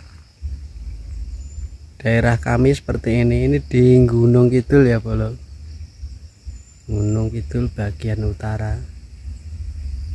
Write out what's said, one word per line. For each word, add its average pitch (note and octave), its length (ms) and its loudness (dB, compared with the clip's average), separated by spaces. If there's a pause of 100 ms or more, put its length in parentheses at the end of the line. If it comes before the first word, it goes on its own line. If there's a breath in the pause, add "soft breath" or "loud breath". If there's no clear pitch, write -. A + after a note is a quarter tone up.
(2000)
daerah A#2 400 2
kami B2+ 400 2
seperti A#2+ 480 0
ini. B2 240 2
Ini C#3+ 160 2
di B2+ 400 6
Gunung A#2+ 480 4
Kidul C3+ 320 4
ya, A#2 160 2
Bolo. A2 320 -2 (1500)
Gunung G#2+ 480 -2
Kidul B2 400 -4
bagian G#2+ 480 -4
utara. G#2+ 560 -4 (1400)